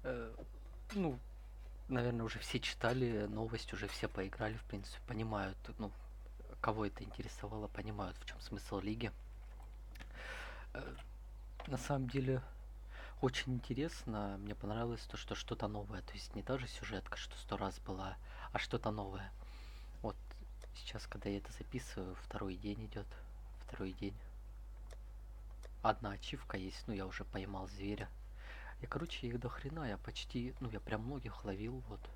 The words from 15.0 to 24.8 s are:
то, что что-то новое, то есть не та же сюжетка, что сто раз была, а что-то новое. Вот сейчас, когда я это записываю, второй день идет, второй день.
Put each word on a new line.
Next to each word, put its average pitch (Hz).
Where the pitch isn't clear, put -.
то, -
что -
что-то -
новое, 104
то -
есть -
не 101
та 131
же 123
сюжетка, -
что -
сто -
раз 98
была, 95
а -
что-то -
новое. 98
Вот 110
сейчас, -
когда -
я 101
это -
записываю, -
второй 95
день 104
идет, 104
второй 95
день. 101